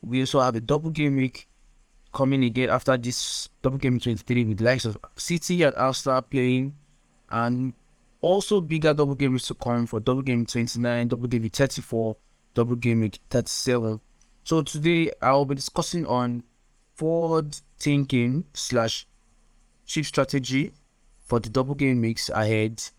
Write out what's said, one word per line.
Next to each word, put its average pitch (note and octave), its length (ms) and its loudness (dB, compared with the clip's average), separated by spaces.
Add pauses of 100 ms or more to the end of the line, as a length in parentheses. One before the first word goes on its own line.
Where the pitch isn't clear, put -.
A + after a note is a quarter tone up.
We A#2+ 160 -2
also C3 200 2
have B2+ 160 2
a A2+ 60 -2
double D3 300 -2
game D3 240 0
week C3 320 -2 (640)
coming C3+ 320 2
again A#2+ 240 0
after C3 260 2
this - 540 -6 (120)
double C3 160 0
game B2+ 220 2
twenty-three A#2+ 460 0
with G#2+ 140 -2
the A2 40 0
likes B2 220 2
of G#2+ 120 -4 (200)
City F3 460 0
and C#3 120 4
Arsenal C3 460 0
playing, B2+ 520 0 (560)
and B2 440 -2 (480)
also F#3+ 400 2
bigger D#3 320 2
double C#3+ 220 2
game C3 180 0
weeks B2+ 140 -2
to - 60 -8
come A#2+ 320 -2
for A2+ 140 -4
double B2+ 220 2
game B2 240 0
twenty-nine, A#2+ 640 -2
double A#2+ 180 -2
game A#2+ 140 0
week A2+ 120 -4
thirty-four, A#2 640 -2 (380)
double A#2+ 240 2
game A#2 240 2
week G#2+ 180 -2 (100)
thirty-seven. A2+ 720 -2 (460)
So D#3+ 160 2
today D#3+ 500 0 (100)
I'll C#3 220 4
be C#3 120 -2
discussing D#3+ 500 -4
on A#2+ 380 -2 (500)
forward D#3+ 680 -2 (180)
thinking C#3 760 2
slash - 520 -2 (800)
cheap D#3 200 -4
strategy C3+ 680 0 (540)
for A#2 160 0
the G#2+ 80 -10
double C3 260 0
game C3+ 240 2
weeks A2+ 300 -2
ahead A2 520 0 (180)